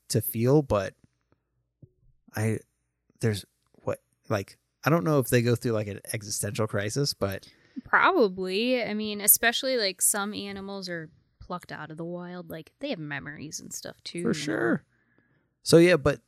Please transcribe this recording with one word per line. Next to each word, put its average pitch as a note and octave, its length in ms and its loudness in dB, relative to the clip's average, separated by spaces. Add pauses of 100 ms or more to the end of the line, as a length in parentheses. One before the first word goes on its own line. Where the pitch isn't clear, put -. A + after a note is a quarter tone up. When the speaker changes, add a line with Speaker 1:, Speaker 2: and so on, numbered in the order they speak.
Speaker 1:
to A2+ 120 2
feel? B2+ 400 4
But G2+ 340 0 (1400)
I, A2 240 0 (600)
there's G#2 240 0 (380)
what, G#2+ 160 -4 (280)
like, G2+ 300 -4 (280)
I C3+ 40 2
don't E3+ 140 4
know D3+ 160 2
if B2 100 0
they B2 120 4
go A#2+ 140 4
through, A#2+ 180 -2
like, G#2+ 140 -2
an G2+ 120 -8 (140)
existential G#2+ 540 -4
crisis, A2 460 -2
but G2 340 -4 (380)
Speaker 2:
Probably. A3+ 1000 2
I G#3 100 -4
mean, G#3 280 -6
especially, A#3 560 2
like, G3 240 -2
some G#3 320 0
animals G3 560 -10
are E3 200 -10 (300)
plucked - 320 -10
out D3+ 200 -12
of D#3 60 -16
the E3 80 -8
wild. F3 440 -10
Like, D#3+ 300 -14
they - 100 -8
have G#3 100 -6
memories D3 640 -10
and - 120 -16
stuff - 300 -12
too, - 200 -8
Speaker 1:
For - 40 0
Speaker 2:
you - 60 2
know? - 0 -
Speaker 1:
sure. D4+ 500 0 (800)
So, - 140 8
yeah, F3 200 8
but C#3 300 0